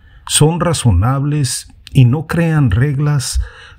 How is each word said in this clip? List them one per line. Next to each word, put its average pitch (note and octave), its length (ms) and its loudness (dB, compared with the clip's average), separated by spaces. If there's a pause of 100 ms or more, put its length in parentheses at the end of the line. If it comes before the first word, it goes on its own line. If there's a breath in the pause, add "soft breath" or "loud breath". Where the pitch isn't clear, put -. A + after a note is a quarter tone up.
(260 soft breath)
son D#3+ 340 2
razonables C#3 1120 -2 (200)
y C3 120 6
no D3 220 0
crean D#3+ 440 0
reglas C#3+ 680 -2 (380 loud breath)